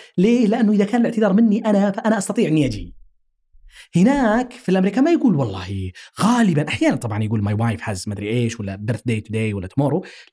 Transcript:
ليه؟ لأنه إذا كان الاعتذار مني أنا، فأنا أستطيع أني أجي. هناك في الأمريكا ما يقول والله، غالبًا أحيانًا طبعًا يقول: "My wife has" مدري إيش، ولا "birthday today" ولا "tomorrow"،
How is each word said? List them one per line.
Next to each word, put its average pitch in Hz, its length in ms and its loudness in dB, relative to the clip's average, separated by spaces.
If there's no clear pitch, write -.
ليه؟ 233 280 4
لأنه 214 260 2
إذا 202 120 2
كان 233 160 0
الاعتذار 220 320 0
مني 214 340 4
أنا، 202 240 2
فأنا 214 280 -2
أستطيع 196 300 -2
أني 151 180 2
أجي. 92 280 -8
هناك 247 560 2
في - 160 -18
الأمريكا 190 320 2
ما 311 100 4
يقول 294 260 2
والله، 95 560 -4
غالبًا 185 480 2
أحيانًا 294 280 0
طبعًا 107 260 -4
يقول: 107 220 -2
"My 104 120 0
wife 113 240 -2
has" 101 280 -8
مدري 101 200 -6
إيش، 117 320 -2
ولا 101 300 -8
"birthday 113 380 -4
today" 107 260 -2
ولا 95 140 -8
"tomorrow"، 147 380 -2